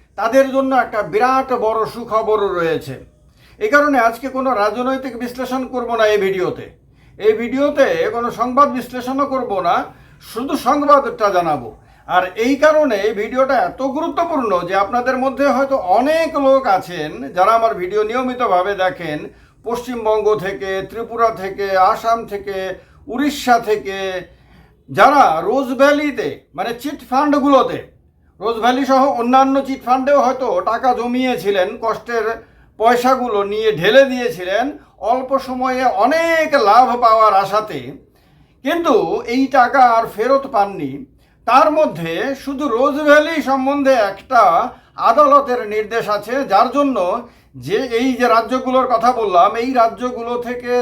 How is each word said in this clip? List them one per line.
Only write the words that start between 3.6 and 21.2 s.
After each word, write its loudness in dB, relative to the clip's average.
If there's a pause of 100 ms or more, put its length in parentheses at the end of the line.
কারণে 2
আজকে 0
কোনো -2
রাজনৈতিক -2
বিশ্লেষণ -8
করব -6
না 2
এই 2
ভিডিওতে। -2 (520)
এই 2
ভিডিওতে 0
কোনো -4
সংবাদ 2
বিশ্লেষণও -6
করব -4
না, 0 (500)
শুধু -4
সংবাদটা 2
জানাবো। -2 (320)
আর 2 (120)
এই 0
কারণে 2
এই 0
ভিডিওটা -2
এত -2
গুরুত্বপূর্ণ -2 (160)
যে -4
আপনাদের 0
মধ্যে -2
হয়তো 0
অনেক 0
লোক 2
আছেন -2 (260)
যারা 4
আমার 2
ভিডিও -4
নিয়মিতভাবে -2
দেখেন, -4 (440)
পশ্চিমবঙ্গ -2
থেকে, -6
ত্রিপুরা -2